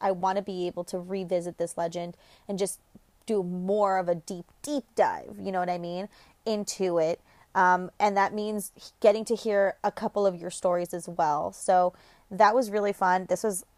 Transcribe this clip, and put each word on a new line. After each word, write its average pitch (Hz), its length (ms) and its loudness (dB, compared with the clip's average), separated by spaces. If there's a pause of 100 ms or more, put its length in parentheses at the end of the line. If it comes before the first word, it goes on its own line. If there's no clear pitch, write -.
I 196 100 0
wanna 190 320 -2
be 185 240 -6
able 175 180 -6
to 185 140 -8
revisit 180 600 -4
this 170 180 -6
legend 175 400 -6 (300)
and 202 120 -4
just 190 200 -2 (480)
do 208 160 0
more 190 560 0
of 180 100 -2
a 175 60 4
deep, 175 320 -12 (160)
deep 285 220 -4 (100)
dive, 113 460 0
you 196 100 -6
know 190 100 0
what 180 100 -2
I 175 80 -2
mean, 175 300 -6 (360)
into 196 540 0
it. 165 220 2 (340)
Um, 180 360 4 (100)
and 202 160 2
that 196 180 2
means 214 380 -6 (280)
getting 220 260 4
to 233 100 0
hear 202 480 2
a 208 80 2
couple 202 340 -2
of 180 140 0
your 175 100 -10
stories 180 420 -2
as 175 160 -8
well. 165 440 0
So 180 400 2 (380)
that 208 240 6
was 240 160 2
really 202 220 0
fun. 185 340 2
This 180 180 -2
was, 202 200 -2 (140)